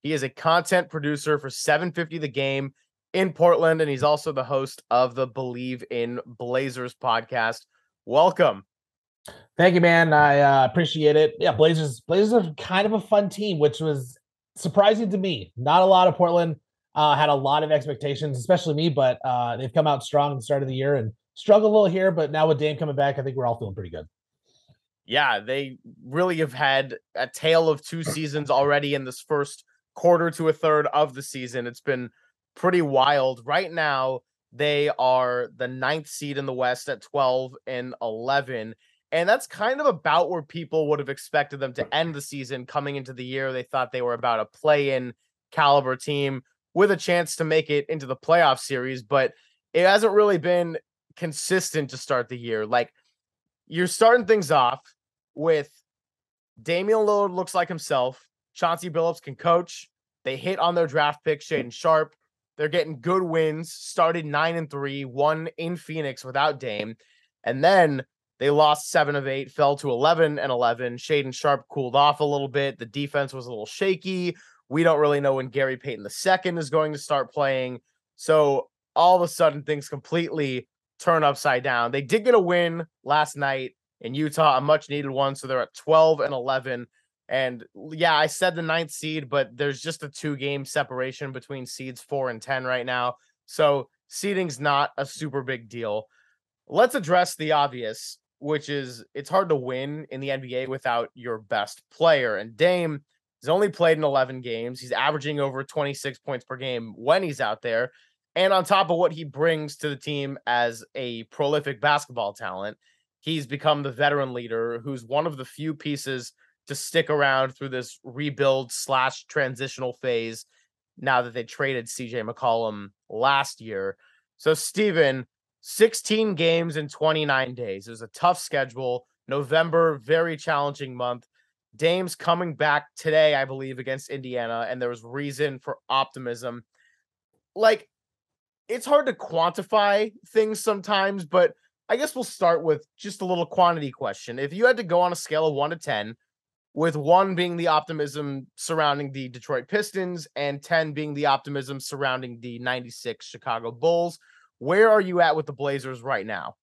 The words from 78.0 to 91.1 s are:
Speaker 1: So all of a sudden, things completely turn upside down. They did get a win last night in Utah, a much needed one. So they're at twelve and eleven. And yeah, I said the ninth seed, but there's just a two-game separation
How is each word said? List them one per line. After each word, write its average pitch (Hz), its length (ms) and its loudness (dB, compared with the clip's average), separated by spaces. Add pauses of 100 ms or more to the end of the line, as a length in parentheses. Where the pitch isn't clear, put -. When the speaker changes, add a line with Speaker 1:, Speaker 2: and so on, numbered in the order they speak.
Speaker 1:
So 151 540 2 (260)
all 180 180 8
of 175 80 4
a 170 60 0
sudden, 151 340 0
things 147 260 -6
completely 143 800 -4 (320)
turn 165 240 2
upside 135 400 2
down. 123 300 0
They 139 100 -2
did 208 220 0
get 247 100 6
a 220 60 8
win 170 460 0 (180)
last 147 320 0
night 135 400 -6 (240)
in 117 140 -10
Utah, 147 420 2
a 131 40 2
much 151 280 2
needed 143 220 -6
one. 135 240 0
So 135 140 -14
they're 127 120 0
at - 140 -6
twelve 160 460 4
and 143 120 0
eleven. 127 540 -4 (420)
And 127 360 -4 (260)
yeah, 160 240 2
I 151 120 4
said 175 280 0
the 170 80 -6
ninth 160 300 -2
seed, 156 360 -8
but 135 280 -2
there's 139 240 -4
just 160 240 -10
a 143 40 -14
two-game 139 560 -6
separation 131 680 -6